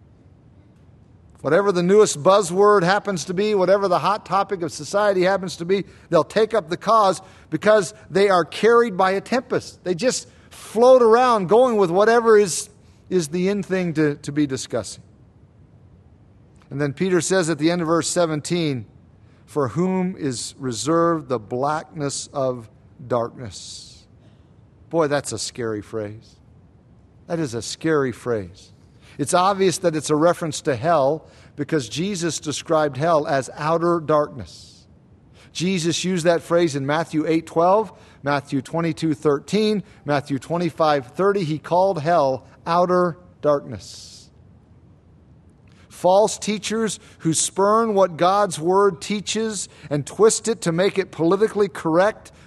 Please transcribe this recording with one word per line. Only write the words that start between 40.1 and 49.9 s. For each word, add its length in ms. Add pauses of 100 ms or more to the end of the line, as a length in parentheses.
twenty-five 760
thirty. 320
He 140
called 420
hell 440 (200)
outer 520 (220)
darkness. 920 (1600)
False 500
teachers 640 (200)
who 140
spurn 600
what 240
God's 420
word 400
teaches 680 (200)
and 160